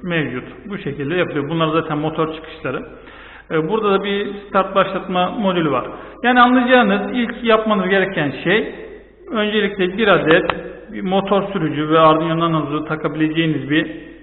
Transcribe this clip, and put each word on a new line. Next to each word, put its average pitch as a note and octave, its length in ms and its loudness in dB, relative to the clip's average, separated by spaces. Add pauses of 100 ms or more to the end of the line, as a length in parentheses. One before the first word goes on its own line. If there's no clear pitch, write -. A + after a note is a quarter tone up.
mevcut. C#3+ 400 -4 (260)
Bu G3+ 80 -8
şekilde C#3+ 380 -6
yapılıyor. D#3 340 -2
Bunlar E3 180 0
zaten D#3 300 -2
motor D#3 360 -2
çıkışları. - 500 -10 (680)
E, D#3+ 180 0
burada G#3 220 2
da G3 120 2
bir G3+ 240 -2 (220)
start G3 260 0
başlatma F#3 540 0
modülü F3 420 0
var. B2 140 0 (380)
Yani B3 180 6
anlayacağınız B3 600 6 (120)
ilk A#3+ 300 -4
yapmanız G#3+ 460 2
gereken F#3 420 0 (120)
şey G3 320 0 (560)
öncelikle G#3 680 -2
bir A3 100 2
adet E3 380 4 (480)
bir G#3 80 -8
motor G3 420 0 (100)
sürücü D3+ 360 -2
ve D#3+ 100 6
Arduino D#3+ 400 4
Nano'nuzu D3+ 460 -2
takabileceğiniz D#3 840 -2
bir D#3 220 0 (320)